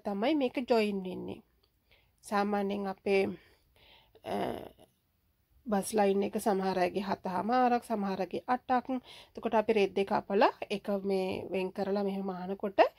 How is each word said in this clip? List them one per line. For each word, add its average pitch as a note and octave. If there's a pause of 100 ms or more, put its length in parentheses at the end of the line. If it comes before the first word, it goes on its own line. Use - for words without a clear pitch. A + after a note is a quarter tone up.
තමයි G#3
මේක C4
ජොයින් G#3+
වෙන්නේ. F#3 (840)
සාමාන්‍යයෙන් G3+
අපේ, G3 (1000)
අ, - (1300)
බස් G3
ලයින් G3+
එක G3+
සමහර F#3+
අයගේ F3+
හත G3
හමාරක්, A#3+
සමහර G3
අයගේ -
අටක්. B3 (380)
එතකොට A3+
අපි G#3+
රෙද්ද G3
කපලා G3 (140)
එක - (120)
මේ F#3+ (220)
වෙන් F#3
කරලා G3+
මෙහෙම G3
අහනකොට F#3+ (200)